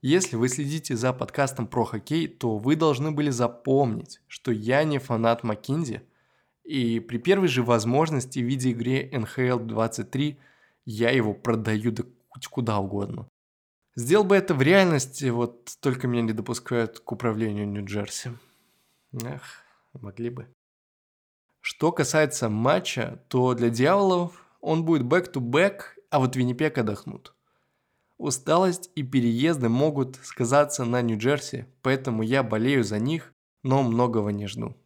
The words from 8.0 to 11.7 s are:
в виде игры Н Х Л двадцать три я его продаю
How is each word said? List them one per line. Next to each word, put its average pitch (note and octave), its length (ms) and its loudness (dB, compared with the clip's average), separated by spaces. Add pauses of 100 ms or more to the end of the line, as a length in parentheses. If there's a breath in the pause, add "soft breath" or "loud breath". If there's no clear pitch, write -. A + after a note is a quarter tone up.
в A#2+ 60 0
виде B2+ 240 0
игры B2+ 420 -2
Н A#2 140 -4
Х - 160 -6
Л B2 180 2
двадцать A2 520 -4
три C#3+ 280 -2 (460 soft breath)
я A#2 240 0
его A#2 240 2
продаю A2 580 0